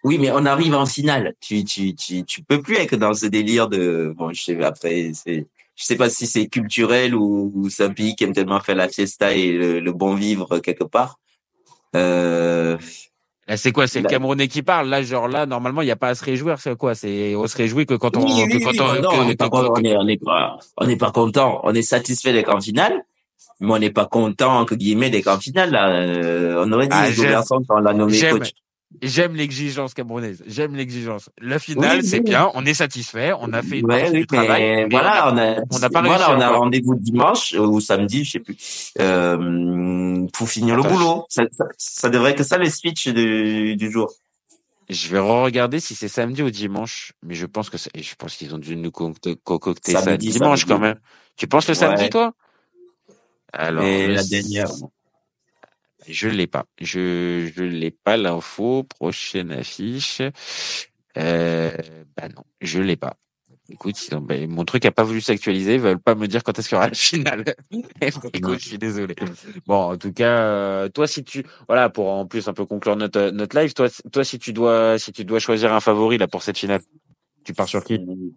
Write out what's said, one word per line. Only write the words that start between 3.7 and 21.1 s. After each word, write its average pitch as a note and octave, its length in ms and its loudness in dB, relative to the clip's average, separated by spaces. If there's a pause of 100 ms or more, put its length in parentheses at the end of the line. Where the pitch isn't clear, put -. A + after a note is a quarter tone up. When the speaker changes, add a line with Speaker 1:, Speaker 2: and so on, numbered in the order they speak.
Speaker 1:
bon, E2 160 -6
je - 80 -10
sais, E2+ 220 -2
après, E2+ 500 -2
c'est, D#2 320 -6 (300)
je - 80 -12
sais A#2+ 120 0
pas A#2+ 140 2
si - 160 -4
c'est A2 220 0
culturel A#2 680 0
ou, G2+ 400 0
ou G2 160 -2
c'est G2+ 140 0
un G2 100 0
pays G#2+ 220 -2
qui - 80 0
aime G2 100 0
tellement G2 260 0
faire G2 160 -2
la F#2 140 2
fiesta G2+ 440 0
et F2+ 180 2
le, E2+ 280 0
le F2 140 -2
bon G2 220 0
vivre G2 420 -2
quelque E2+ 260 -2
part. B2 360 -2 (760)
Euh, E2+ 840 2 (720)
Speaker 2:
Là, G#2+ 80 -2
c'est - 160 2
quoi ? C#3 120 4
C'est B2 140 -2
le - 40 -2
Speaker 1:
là G3+ 80 0
Speaker 2:
Camerounais C3+ 360 0
qui D3 140 -4
parle. D#3+ 260 2
Là, C#3 160 0
genre, A#2+ 240 -2
là, C#3+ 180 -2
normalement, C3 360 -4
il C#3 80 0
y - 20 2
a A2 60 0
pas B2+ 100 -2
à B2 80 0
se - 80 -12
réjouir. C#3 360 -2
C'est B2 180 -6
quoi ? A#2+ 180 -2
C'est... G#2 400 -4
On A2+ 120 -2
se - 100 -6
réjouit A#2+ 280 2
que C3 100 0
quand A#2 200 0
Speaker 1:
Oui, B3 100 4
Speaker 2:
on, B3+ 200 4
Speaker 1:
oui, - 140 4
Speaker 2:
que A#3 40 0
quand B3 80 2
Speaker 1:
oui, A#3 80 0
Speaker 2:
on, B2 140 4
Speaker 1:
non, - 80 0
non, F#3 100 2
on C#3+ 120 4
Speaker 2:
que, A#2+ 40 4
Speaker 1:
n'est A2+ 80 2
pas A#2 120 2
Speaker 2:
que, - 20 0
Speaker 1:
con-, B2+ 140 4
Speaker 2:
que, B2 40 4
Speaker 1:
on A#2 140 4
Speaker 2:
que A2+ 60 2
Speaker 1:
est, G#2+ 100 4
on G2+ 100 2
est G#2 160 0
pas, D#2+ 340 0 (200)
on - 100 0
n'est A#2+ 80 2
pas A2+ 160 2